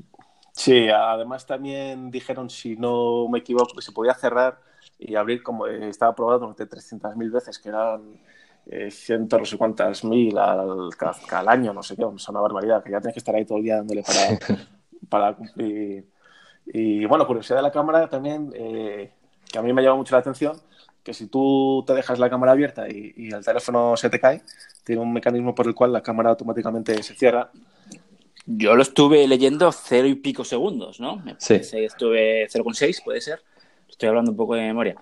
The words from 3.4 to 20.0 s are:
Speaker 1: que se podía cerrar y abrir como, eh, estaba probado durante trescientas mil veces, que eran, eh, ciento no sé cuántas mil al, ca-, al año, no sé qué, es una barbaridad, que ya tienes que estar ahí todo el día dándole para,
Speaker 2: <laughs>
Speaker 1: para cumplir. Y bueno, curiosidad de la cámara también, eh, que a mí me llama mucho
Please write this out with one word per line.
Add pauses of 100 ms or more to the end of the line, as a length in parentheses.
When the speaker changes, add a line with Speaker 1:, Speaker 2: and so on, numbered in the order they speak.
Speaker 1:
que
se
podía
cerrar (400)
y
abrir
como,
eh,
estaba
probado
durante
trescientas
mil
veces,
que
eran, (640)
eh,
ciento
no
sé
cuántas
mil
al,
ca-, (160)
al
año,
no
sé
qué, (120)
es
una
barbaridad,
que
ya
tienes
que
estar
ahí
todo
el
día
dándole
para,
Speaker 2:
<laughs>
Speaker 1:
para
cumplir. (560)
Y
bueno,
curiosidad
de
la
cámara
también,
eh, (400)
que
a
mí
me
llama
mucho